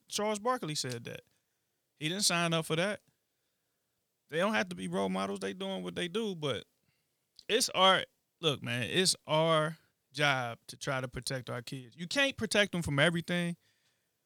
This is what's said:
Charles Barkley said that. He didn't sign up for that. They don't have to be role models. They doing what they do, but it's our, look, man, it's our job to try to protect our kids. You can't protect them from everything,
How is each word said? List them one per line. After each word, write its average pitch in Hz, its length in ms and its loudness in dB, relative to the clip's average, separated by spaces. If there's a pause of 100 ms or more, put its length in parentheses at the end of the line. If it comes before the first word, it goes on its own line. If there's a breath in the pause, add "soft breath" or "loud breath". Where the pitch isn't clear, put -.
Charles 208 320 -2
Barkley 208 360 -2
said 123 300 -4
that. - 160 -10 (760)
He 151 80 -2
didn't 190 160 -2
sign 170 300 2
up 165 120 2
for 165 120 -2
that. 196 240 0 (1300)
They 147 80 -6
don't 202 160 2
have 214 160 0
to 180 60 -10
be 185 120 -6
role 190 220 0
models. 196 300 -2
They 196 140 -6
doing 190 300 -8
what 180 120 -8
they 175 120 -4
do, 202 280 -4
but 139 280 -4 (840)
it's 233 200 2
our, 185 360 6 (340)
look, 147 240 0
man, 120 200 -2
it's 165 320 2 (120)
our 160 500 2 (360)
job 131 540 0
to 139 100 -16
try 131 240 -2
to 127 60 -4
protect 127 420 -8
our 120 120 -6
kids. 123 360 -12
You 175 100 -10
can't 277 300 0
protect 208 340 2
them 175 100 -2
from 143 180 0
everything, 170 580 2 (680)